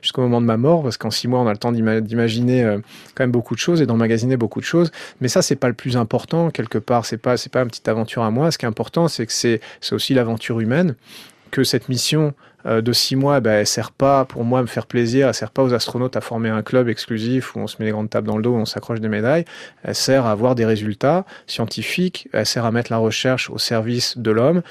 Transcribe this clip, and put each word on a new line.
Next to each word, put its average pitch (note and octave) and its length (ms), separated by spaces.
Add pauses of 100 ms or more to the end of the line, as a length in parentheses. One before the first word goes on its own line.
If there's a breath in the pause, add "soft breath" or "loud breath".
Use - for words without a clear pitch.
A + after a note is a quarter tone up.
jusqu'au - 200
moment A#2+ 180
de A#2+ 60
ma A2+ 100
mort, D#3 260
parce A#2+ 140
qu'en A2 140
six - 180
mois, B2+ 120
on A#2+ 60
a G#2+ 60
le G2+ 60
temps A#2+ 140
d'ima-, A2 280
d'imaginer, A#2 640
euh, G#2 140 (360 loud breath)
quand C3+ 80
même B2 80
beaucoup A#2+ 240
de - 60
choses E3+ 200
et C3+ 60
d'emmagasiner A2+ 500
beaucoup A#2 240
de - 60
choses. E3+ 240 (300 loud breath)
Mais B2+ 80
ça, F3+ 140
c'est C#3 140
pas B2+ 120
le A#2 60
plus B2+ 220
important, D3 540
quelque A2+ 280
part. A#2 280
C'est A2 120
pas, B2 180
c'est - 160
pas B2+ 100
une B2 60
petite - 200
aventure A2+ 360
à G#2+ 80
moi. D3+ 180
Ce - 80
qui - 60
est A#2+ 40
important, C3+ 380
c'est A#2+ 200
que - 60
c'est, A#2 280 (200 loud breath)
c'est - 140
aussi A2 180
l'aventure A#2 460
humaine, B2+ 380 (560 loud breath)
que C3+ 100
cette - 260
mission, D3 460 (320 soft breath)
euh, A2+ 140
de A#2+ 120
six A#2+ 220
mois, C#3 240
ben, A2 140
elle G#2 140
sert - 260
pas C3+ 320
pour - 180
moi B2 160
à B2+ 40
me A#2+ 40
faire - 200
plaisir, B2 420
elle A2+ 60
sert - 180
pas C3+ 100
aux B2+ 100
astronautes B2 440
à G#2+ 40
former A2+ 280
un G#2+ 140
club B2+ 260
exclusif A#2 640
où G#2+ 60
on G#2 80
se - 100
met A2+ 60
des G#2+ 80
grandes G#2+ 180
tapes G#2+ 140
dans G#2+ 120
le A2 60
dos, B2 100
où A#2+ 40
on G#2+ 80
s'accroche A2+ 360
des A2 80
médailles. A#2+ 360 (400 loud breath)
Elle - 100
sert C3 320
à A2 60
avoir B2 240
des A2+ 80
résultats A2+ 600 (220 loud breath)
scientifiques, - 880
elle A2 120
sert A#2 200
à A2+ 80
mettre A#2+ 180
la A#2 80
recherche A#2+ 500
au - 100
service A#2+ 600
de A2 140
l'homme, D3 380